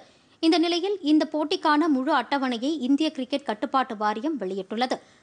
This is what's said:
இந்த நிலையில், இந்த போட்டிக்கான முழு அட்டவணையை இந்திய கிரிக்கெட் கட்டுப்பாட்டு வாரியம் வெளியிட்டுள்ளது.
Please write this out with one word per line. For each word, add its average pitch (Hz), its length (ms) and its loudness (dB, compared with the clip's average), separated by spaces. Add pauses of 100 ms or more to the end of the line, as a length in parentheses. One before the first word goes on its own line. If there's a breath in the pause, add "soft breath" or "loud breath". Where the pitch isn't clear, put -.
(420 soft breath)
இந்த 330 160 4
நிலையில், 349 420 0
இந்த 302 320 2
போட்டிக்கான 311 560 2
முழு 262 240 2
அட்டவணையை 262 680 -2
இந்திய 285 320 2
கிரிக்கெட் 277 340 -6
கட்டுப்பாட்டு 247 520 -2
வாரியம் 220 420 -2
வெளியிட்டுள்ளது. 202 580 -4 (260 soft breath)